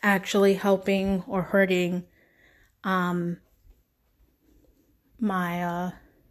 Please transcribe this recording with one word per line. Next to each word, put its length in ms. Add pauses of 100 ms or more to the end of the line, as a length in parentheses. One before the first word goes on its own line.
actually 540
helping 720
or 140
hurting 640 (800)
um, 540 (1800)
my, 440
uh, 280 (400)